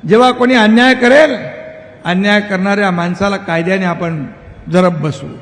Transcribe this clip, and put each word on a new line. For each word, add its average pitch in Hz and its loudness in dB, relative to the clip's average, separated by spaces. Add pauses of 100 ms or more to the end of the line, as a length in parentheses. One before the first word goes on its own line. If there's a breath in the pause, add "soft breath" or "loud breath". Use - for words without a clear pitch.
जेव्हा 240 4
कोणी 247 2
अन्याय 233 4
करेल, 262 4 (680)
अन्याय 202 0
करणाऱ्या 202 -2
माणसाला 180 -4
कायद्याने 185 -2
आपण 165 -4 (460)
जरब 180 2
बसवू. 147 -6 (120)